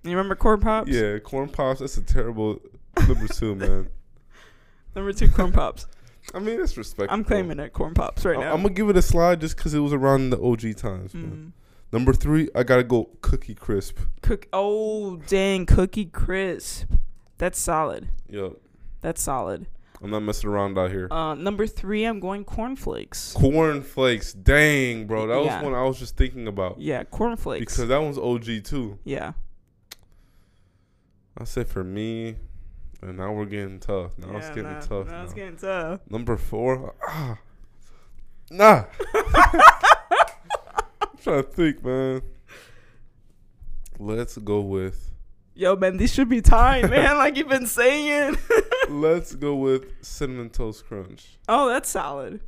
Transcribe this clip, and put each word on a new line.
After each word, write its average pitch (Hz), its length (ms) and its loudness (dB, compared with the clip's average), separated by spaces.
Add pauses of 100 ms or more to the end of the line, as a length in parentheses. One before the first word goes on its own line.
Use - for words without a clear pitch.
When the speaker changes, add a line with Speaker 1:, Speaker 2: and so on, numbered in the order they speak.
Speaker 1:
You 175 80 -8
remember 190 240 -2
Corn 214 240 4
Pops? 220 300 0
Speaker 2:
Yeah, 107 300 0
Corn 135 300 -6
Pops. 131 320 -2
That's 139 160 -4
a - 60 2
terrible 110 560 0 (480)
number 113 200 4
two, 107 280 -2
man. 95 380 4
Speaker 1:
<laughs> - 1000 -20
Number 196 180 -6
two, - 160 10
Corn 185 220 6
Pops. - 340 2 (480)
Speaker 2:
I 180 60 -8
mean, 220 180 -4
that's - 180 -2
respectable. 196 380 -6
Speaker 1:
I'm 214 100 -2
claiming 180 360 -2
it, 147 120 -12
Corn 160 220 -6
Pops, - 320 -2
right 170 120 2
Speaker 2:
I, 131 40 -2
Speaker 1:
now. 151 120 -2
Speaker 2:
I'm 170 100 0
gonna 190 100 2
give 208 160 0
it 185 80 6
a 175 40 8
slide 175 380 6
just 156 160 -4
'cause 151 200 -2
it 147 40 2
was 143 140 2
around 131 380 4
the 123 80 0
O 120 160 2
G 110 180 -6
times, 95 400 -10
man. 156 400 -12
Speaker 1:
Mm. - 400 -16
Speaker 2:
Number 127 200 4
three, 151 420 2
I 127 80 2
gotta 123 200 4
go 117 280 0 (100)
Cookie - 320 -2
Crisp. - 460 -6 (240)
Speaker 1:
Cook-, - 280 0
oh, 208 680 -2 (100)
dang, 190 400 0
Cookie 185 380 4
Crisp. - 880 -4 (460)
That's 185 220 -4
solid. 156 480 -4 (200)
Speaker 2:
Yep. 98 260 -10 (480)
Speaker 1:
That's 165 200 -8
solid. 101 460 -6 (340)
Speaker 2:
I'm 101 80 -12
not 107 120 -4
messing 104 280 -4
around 101 300 -2
out 92 100 0
here. 95 220 -6
Speaker 1:
Uh, 156 240 -4
number 185 320 -4
three, 208 360 -4
I'm 226 160 -4
going 196 240 -8
Corn 247 320 -6
Flakes. - 580 -10
Speaker 2:
Corn 147 500 2
Flakes. 123 500 0
Dang, 131 720 4
bro. 110 220 -4
That 135 180 0
Speaker 1:
Yeah. 117 120 -2
Speaker 2:
was - 60 -6
one 135 120 -4
I 123 80 -2
was 131 160 -2
just - 180 -10
thinking 127 300 -2
about. 95 340 -6
Speaker 1:
Yeah, 139 220 -6
Corn 233 340 -4
Flakes. - 380 -8
Speaker 2:
Because 120 120 0
that 135 140 2
one's 143 160 -4
O 120 220 -2
G 113 220 -8
too. 110 420 -8
Speaker 1:
Yeah. 135 300 -10 (2000)
Speaker 2:
I - 60 -14
say 120 200 -6
for 95 200 -6
me, 113 540 -8 (640)
and 92 140 -14
now 95 140 -8
we're 104 140 -6
getting 98 340 -10
tough. 92 380 -6
Now 95 200 -14
it's 98 100 -12
Speaker 1:
Yeah, - 80 -14
Speaker 2:
getting 101 160 -10
Speaker 1:
nah, 92 100 -12
Speaker 2:
tough 95 260 -6
Speaker 1:
now 175 160 -12
it's - 80 -14
Speaker 2:
now. - 40 -14
Speaker 1:
getting 185 220 -14
tough. 185 420 -6 (100)
Speaker 2:
Number 117 260 -4
four. 127 600 -4 (120)
Ah. 143 300 -8 (1120)
Nah. 185 360 8 (140)
<laughs> - 140 -8 (1900)
I'm - 200 -8
trying 139 220 0
to - 60 -10
think, 170 360 -2
man. 131 360 -4 (1800)
Let's 110 380 -6
go 104 240 -2
with 95 500 -6 (440)
Speaker 1:
Yo, 180 200 2
man, 185 220 0
these 226 160 2
should 262 160 2
be 247 120 2
time, 240 480 8
Speaker 2:
<laughs> - 20 2
Speaker 1:
man, 277 260 4
like 285 180 2
you've 277 140 -4
been 254 160 2
saying. 294 720 0 (260)
<laughs> 508 260 -2
Speaker 2:
Let's 156 440 0
go 143 220 -4
with 135 300 -2 (200)
Cinnamon 127 460 -10
Toast 110 360 -6
Crunch. - 520 -16 (100)
Speaker 1:
Oh, 262 180 2
that's 254 220 -4
solid. 143 580 -8